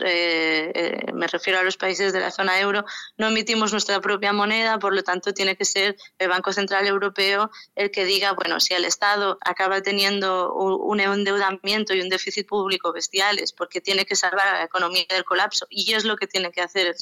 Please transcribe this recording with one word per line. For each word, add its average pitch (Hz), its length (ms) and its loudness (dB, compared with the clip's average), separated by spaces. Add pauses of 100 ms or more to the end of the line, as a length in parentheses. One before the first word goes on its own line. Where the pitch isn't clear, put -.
eh, 165 680 0
eh, - 400 -2
me 170 140 -2
refiero 185 320 0
a 185 40 2
los 190 120 0
países 190 380 0
de 185 60 0
la 185 100 -2
zona 190 300 0
euro, 202 260 0 (320)
no 214 100 0
emitimos 220 440 0
nuestra 202 280 0
propia 202 320 0
moneda, 220 460 2
por 202 160 0
lo 190 100 0
tanto 185 300 -2
tiene 190 240 0
que 196 80 -2
ser 196 320 0 (220)
el 190 100 2
Banco 185 240 0
Central 196 320 0
Europeo 196 640 0 (260)
el 202 140 0
que 202 160 -2
diga, 196 280 2
bueno, 170 260 -2
si 180 160 2
el 175 100 0
Estado 202 580 0
acaba 190 380 0
teniendo 196 720 0
u-, 190 220 2 (160)
un 208 80 2
endeudamiento 196 960 0
y 190 80 2
un 185 80 -4
déficit 190 380 -4
público 190 460 0
bestiales 196 600 -2
porque 175 280 -6
tiene 196 240 0
que 202 100 -2
salvar 196 320 2
a 185 120 2
la 165 60 2
economía 180 440 0
del 185 160 0
colapso, 185 440 0
y 202 240 -2
es 220 120 2
lo 214 100 2
que 196 120 -4
tiene 185 240 -4
que 180 100 -4
hacer 180 260 0
el, 170 140 -2